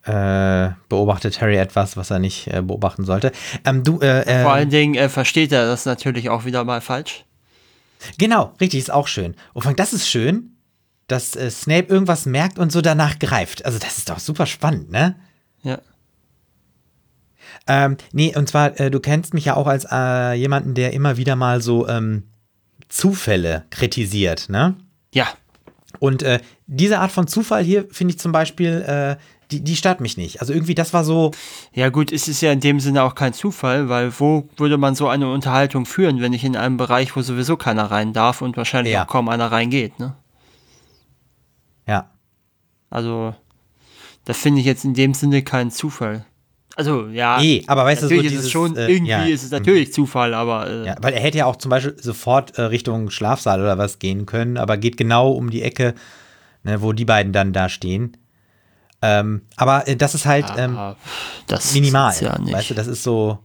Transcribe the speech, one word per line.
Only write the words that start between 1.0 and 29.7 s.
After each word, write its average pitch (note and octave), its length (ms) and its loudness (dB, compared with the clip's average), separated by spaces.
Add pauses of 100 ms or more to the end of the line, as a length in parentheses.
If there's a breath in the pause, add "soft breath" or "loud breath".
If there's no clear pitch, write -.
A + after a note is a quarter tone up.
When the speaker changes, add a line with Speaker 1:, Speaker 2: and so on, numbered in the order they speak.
Speaker 1:
Harry G#2 160 2
etwas, F#2+ 400 0
was F#2+ 140 -8
er F#2+ 80 0
nicht, F#2+ 280 -4
äh, F2+ 140 -4
beobachten F#2+ 440 -4
sollte. G2 260 0 (320 loud breath)
Ähm, C3 200 2
du, D#3+ 160 2
äh, C3+ 240 4
Speaker 2:
Vor - 100 0
Speaker 1:
ähm, B2+ 140 4
Speaker 2:
allen C#3+ 220 4
Dingen, D3 260 4
äh, C3 140 2
versteht C#3 420 2
er B2 140 4
das A#2+ 200 -2
natürlich B2 440 -2
auch A2+ 160 -2
wieder B2 180 -2
mal A#2 180 -2
falsch. - 440 -8 (920 loud breath)
Speaker 1:
Genau, G#3+ 420 2
richtig, F3+ 200 0
ist B2+ 120 -6
auch C#3+ 160 2
schön. F2 280 -4 (180 loud breath)
Und B2 80 -8
vor B2 80 -2
allem, C3+ 80 0
das G#3 160 -2
ist - 160 -4
schön, D#3 480 -2 (500)
dass, - 280 -4
äh, B2+ 160 -6
Snape E3+ 360 0
irgendwas F#3+ 380 2
merkt D3+ 340 0
und E3+ 120 2
so E3+ 100 2
danach D#3 380 2
greift. A2+ 460 -2
Also A#2+ 140 -2
das - 180 -8
ist - 120 -8
doch E2+ 100 -8
super D#3 260 -2
spannend, D#2+ 460 -4
ne? D#3 240 0 (460 soft breath)
Speaker 2:
Ja. C3 180 -6 (1900 loud breath)
Speaker 1:
Ähm, C#3 300 2 (160 loud breath)
nee, D3+ 220 2
und D3 140 0
zwar, D3 300 2
äh, C#3 100 2
du C3+ 100 0
kennst D#3 340 -2
mich D#3 120 -2
ja C3+ 100 2
auch C#3+ 120 0
als, C3+ 220 0
äh, B2+ 440 0
jemanden, C3+ 400 -2
der B2+ 200 0
immer C#3 240 0
wieder C3 180 0
mal B2 260 2
so, A#2 260 2
ähm, A2 360 -2 (680)
Zufälle F#2 800 0
kritisiert, G2+ 800 -2
ne? C#3+ 260 2 (380)
Speaker 2:
Ja. C3 140 2 (720)
Speaker 1:
Und, C3+ 240 0
äh, B2 160 2 (280 loud breath)
diese F3+ 320 2
Art F#3 120 0
von F3 160 0
Zufall G#3+ 360 0
hier G3 260 2
finde F3+ 240 -2
ich E3+ 60 -8
zum F3 140 -4
Beispiel, E3 480 0
äh, C#3+ 420 -4 (280 soft breath)
die, D3 120 -6
die D#3+ 120 -2